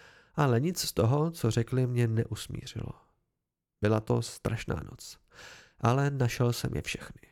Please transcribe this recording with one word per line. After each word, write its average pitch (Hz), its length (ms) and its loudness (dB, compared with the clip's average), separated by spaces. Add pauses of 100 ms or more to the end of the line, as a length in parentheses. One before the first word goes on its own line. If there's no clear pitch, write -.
(360)
ale 131 240 4
nic 170 200 0
z - 140 -4
toho, 147 380 4
co 117 200 0
řekli, 127 360 0
mě 120 200 2
neusmířilo. - 840 -4 (920)
Byla 110 180 4
to 120 220 0
strašná - 600 -6 (100)
noc, - 260 -18 (640)
ale 135 320 4
našel 123 420 2
jsem - 220 -4
je 73 60 -2
všechny. - 400 -10 (100)